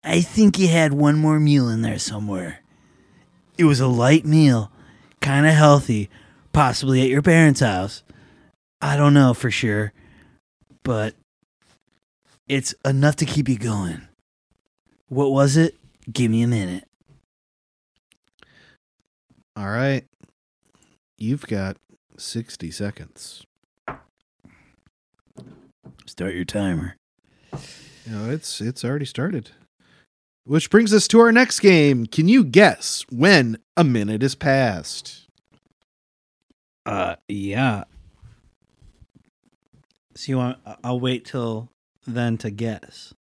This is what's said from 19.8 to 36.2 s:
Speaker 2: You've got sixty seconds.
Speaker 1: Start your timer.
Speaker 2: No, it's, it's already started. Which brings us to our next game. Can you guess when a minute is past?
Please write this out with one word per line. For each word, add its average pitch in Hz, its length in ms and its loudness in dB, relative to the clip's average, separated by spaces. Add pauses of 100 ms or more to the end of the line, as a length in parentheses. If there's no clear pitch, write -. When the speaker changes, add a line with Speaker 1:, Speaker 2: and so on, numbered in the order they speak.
Speaker 2:
You've 123 280 -6
got 95 300 -6 (400)
sixty - 540 -12
seconds. - 720 -14 (2500)
Speaker 1:
Start 90 280 -12
your 90 100 -10
timer. 87 520 -8 (1120)
Speaker 2:
No, 110 240 -10
it's, - 300 -10
it's 117 240 -10
already 139 200 -6
started. 135 460 -8 (920)
Which 147 260 -2
brings 214 220 4
us 208 160 4
to 226 120 6
our 233 100 6
next 247 300 2
game. 143 460 4
Can 156 220 -2
you 247 140 6
guess 160 680 2
when 131 480 2 (180)
a 170 80 4
minute 107 380 -2
is 135 120 -2
past? 131 920 -4 (1600)